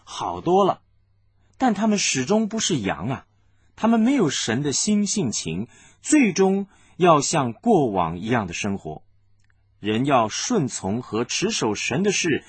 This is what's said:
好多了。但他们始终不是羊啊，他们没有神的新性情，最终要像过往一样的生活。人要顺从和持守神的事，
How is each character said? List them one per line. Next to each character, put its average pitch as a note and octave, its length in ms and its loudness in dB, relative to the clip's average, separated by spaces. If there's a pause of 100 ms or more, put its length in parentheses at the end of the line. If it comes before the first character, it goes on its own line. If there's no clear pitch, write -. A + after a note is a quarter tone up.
好 F2+ 380 -8
多 F#3+ 240 4
了。 - 160 -2 (760)
但 B3+ 160 2
他 G3+ 140 0
们 G#3 100 4
始 C3 300 -2
终 G#3+ 200 2
不 A3 120 -6
是 F3+ 200 -2
羊 F#2 300 -4
啊， - 180 -8 (500)
他 A3 120 0
们 A#3 100 4
没 A#3 140 4
有 A3+ 160 2
神 A#2+ 340 -2
的 C#3+ 120 -2
新 G#3 320 0
性 F3 240 -2
情， G2+ 380 -6 (340)
最 C4 320 4
终 G3 320 2 (320)
要 E3 240 6
像 C3+ 320 -2
过 E3 360 2
往 F2 280 0
一 F#2 80 -8
样 A2+ 200 0
的 E2+ 60 -10
生 G2 240 -4
活。 D#2 260 -12 (760)
人 G#2+ 260 0
要 A#2+ 220 4
顺 F3 380 -2
从 G2+ 360 -4
和 A2 220 -4
持 - 280 -4
守 A2+ 240 -2
神 C#3 260 -2
的 G#3 80 2
事， D#3+ 380 -2